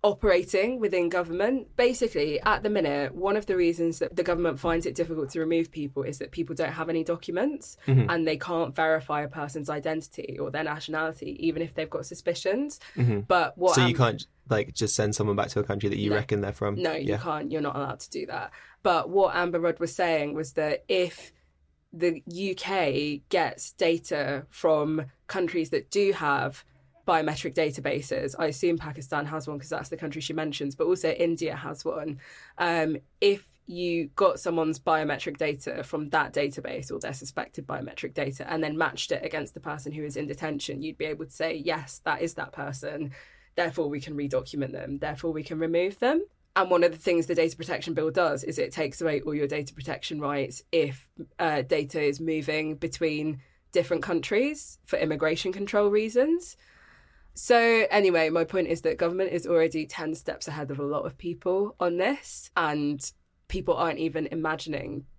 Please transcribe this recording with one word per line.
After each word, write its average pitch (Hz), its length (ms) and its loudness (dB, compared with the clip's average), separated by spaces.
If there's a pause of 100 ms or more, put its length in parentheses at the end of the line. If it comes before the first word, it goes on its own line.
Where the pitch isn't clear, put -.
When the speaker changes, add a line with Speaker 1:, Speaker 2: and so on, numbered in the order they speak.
Speaker 1:
operating 202 760 4
within 185 300 2
government. 185 680 0
Basically, 233 680 2
at - 200 2
the 208 80 0
minute, 143 420 2
one 196 240 0
of 208 100 -2
the 190 100 0
reasons 170 420 2
that - 160 -2
the 180 80 0
government 170 380 0
finds 165 260 0
it 139 80 -4
difficult 160 360 -2
to 165 100 -4
remove 165 320 0
people 139 320 -6
is 123 140 -6
that - 120 -8
people 165 240 -6
don't 160 160 -2
have 160 180 -6
any 165 140 0
documents 180 720 -4 (120)
Speaker 2:
Mm-hmm. 135 220 6
Speaker 1:
and 170 140 2
they 156 120 2
can't 165 400 -2
verify 156 460 2
a 147 60 -6
person's 147 400 -8
identity 156 680 -6
or 143 140 -6
their 147 100 -4
nationality, 151 840 -6
even 160 160 0
if 165 140 -4
they've 156 160 -4
got - 160 -6
suspicions. 240 720 -2 (160)
Speaker 2:
Mm-hmm. 113 260 2
Speaker 1:
But 170 380 2
what 175 160 6
Speaker 2:
So 135 60 8
you 123 80 6
Speaker 1:
am- 120 60 2
Speaker 2:
can't, 117 320 4 (220)
like, - 260 2
just - 200 0
send 104 220 2
someone 104 180 2
back 101 140 0
to - 120 0
a 101 40 0
country 101 240 -2
that 101 100 0
you 104 120 2
Speaker 1:
No. 104 60 4
Speaker 2:
reckon 104 240 0
they're 101 120 -2
from? 104 280 -2
Speaker 1:
No, 160 120 0
you 139 220 0
Speaker 2:
Yeah. 104 40 -2
Speaker 1:
can't. 151 320 -4
You're 151 120 -2
not 147 120 -4
allowed 135 260 -4
to - 100 -14
do - 160 -6
that. - 260 -6 (320)
But 170 260 4
what 190 240 6
Amber 175 240 0
Rudd 170 220 2
was 165 120 -2
saying 156 420 2
was 156 180 -6
that 151 340 0
if 180 460 0 (600)
the 170 340 0
U 185 280 -2
K 147 720 0
gets 165 440 0
data 147 760 0
from 156 560 2 (200)
countries 170 440 0
that - 200 -2
do 196 220 4
have 139 500 0 (460)
biometric 156 460 2
databases, 143 800 0
I 170 100 0
assume 165 320 2
Pakistan 147 480 -4
has 147 200 -6
one 147 140 -6
'cause 139 80 -14
that's - 220 -6
the 165 60 -6
country 156 240 -6
she 156 120 -6
mentions, 147 420 -4
but 160 140 2
also 180 240 2
India 165 420 0
has 143 300 -8
one. 151 340 -4 (400)
Um, 165 380 2 (240)
if 202 260 4 (180)
you 170 520 -2
got 190 240 4
someone's 160 400 0
biometric 151 560 0
data - 480 -2
from 151 260 -4
that 156 240 2
database 139 560 -2
or - 80 -4
their 139 140 -6
suspected - 520 -8
biometric - 480 -8
data 135 380 -4
and 160 100 -2
then 151 160 -2
matched 160 360 0
it - 120 -2
against 156 300 -6
the 160 60 -14
person 147 320 -8
who 151 100 -8
is 147 140 -6
in 147 100 -4
detention, 143 560 -6
you'd 156 160 -10
be 151 60 -4
able 156 220 -6
to - 40 -16
say, 165 240 -2
"Yes, 156 500 -4
that 156 180 -2
is 165 120 -4
that 143 160 -8
person. 143 600 -8 (420)
Therefore, 165 340 0
we 147 120 -4
can 147 160 -10
redocument 139 560 -4
them. 139 260 -8
Therefore, 156 340 -4
we 156 120 -4
can 160 160 -6
remove 170 400 0
them." 311 260 2 (300)
And 185 160 4
one 175 100 6
of 175 80 6
the 160 80 -10
things 170 280 2
the 170 100 0
data 165 200 2
protection 165 380 -4
bill 160 160 0
does 151 320 2
is 151 160 -4
it 147 140 0
takes 156 280 -2
away 156 200 2
all 151 120 -4
your 147 140 0
data 147 260 -4
protection 147 480 -6
rights 143 520 -2
if, 143 360 0 (300)
uh, 151 240 2
data 147 380 0
is 143 180 2
moving 156 560 -2
between 151 680 -2 (280)
different - 320 2
countries 220 800 0
for - 160 -2
immigration 160 540 0
control 202 360 2
reasons. 240 680 2 (840)
So 233 520 6
anyway, 175 400 6
my 165 140 4
point 170 240 0
is 165 120 0
that 160 160 0
government 180 340 0
is 170 160 -2
already 165 380 4
ten 156 300 -6
steps - 340 -8
ahead 147 220 -6
of 139 80 -6
a 143 80 -4
lot 147 180 -2
of - 140 -8
people 185 600 -2
on 175 200 2
this, - 580 -2
and 147 560 0 (360)
people 175 260 0
aren't 165 240 0
even 160 300 -2
imagining 156 760 -4 (140)